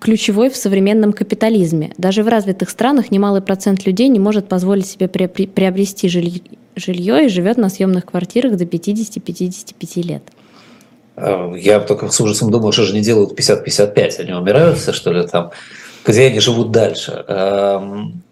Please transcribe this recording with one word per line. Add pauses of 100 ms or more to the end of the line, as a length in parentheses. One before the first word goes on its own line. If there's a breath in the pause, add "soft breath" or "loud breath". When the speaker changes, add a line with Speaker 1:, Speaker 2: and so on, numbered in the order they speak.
Speaker 1:
ключевой
в
современном
капитализме?
Даже
в
развитых
странах
немалый
процент
людей
не
может
позволить
себе
приобре-,
приобрести
жиль-, (320)
жильё
и
живёт
на
съёмных
квартирах
до
пятидесяти-пятидесяти
пяти
лет. (920 loud breath)
Speaker 2:
Э,
я
только
с
ужасом
думаю,
что
же
не
делают
пятьдесят-пятьдесят
пять,
они
умирают
все,
что
ли,
там, (540 loud breath)
где
они
живут
дальше.
Эм, (100)